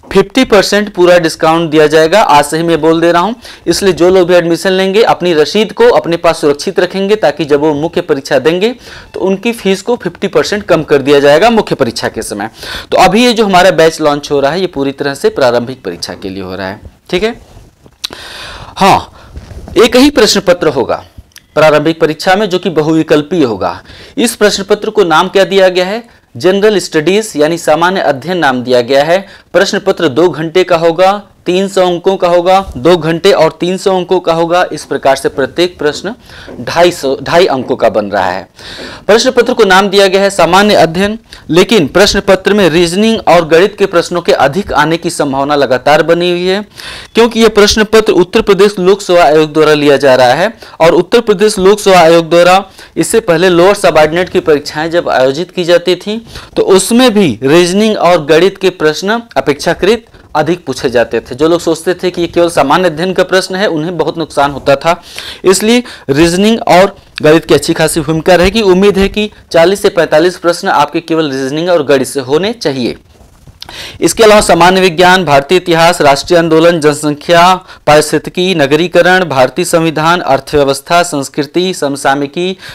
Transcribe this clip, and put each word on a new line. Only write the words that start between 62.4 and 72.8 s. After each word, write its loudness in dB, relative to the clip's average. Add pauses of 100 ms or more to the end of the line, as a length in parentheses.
सामान्य 0
अध्ययन -6
का 0
प्रश्न -2
है, -2
उन्हें -6
बहुत -4
नुकसान -2
होता 0
था। -2 (440)
इसलिए 2 (260)
reasoning 2
और 4 (260)
गणित 2
की 0
अच्छी 0
खासी -2
भूमिका 0
रहेगी। 0
उम्मीद 2
है 0
कि -4 (220)
चालीस 2
से 2
पैंतालीस 0
प्रश्न -4
आपके 0
केवल -4
reasoning -4
और 2
गणित 0
से -8
होने -2
चाहिए। -6 (1040)